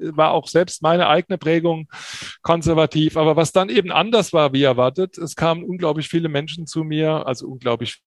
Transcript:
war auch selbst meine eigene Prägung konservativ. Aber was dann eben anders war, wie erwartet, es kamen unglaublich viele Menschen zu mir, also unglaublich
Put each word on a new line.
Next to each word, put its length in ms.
war 320
auch 160
selbst 340
meine 240
eigene 320
Prägung 480
konservativ. 760
Aber 200
was 160
dann 160
eben 240
anders 400
war, 200
wie 120
erwartet, 520
es 200
kamen 260
unglaublich 460
viele 200
Menschen 380
zu 160
mir, 420
also 220
unglaublich 600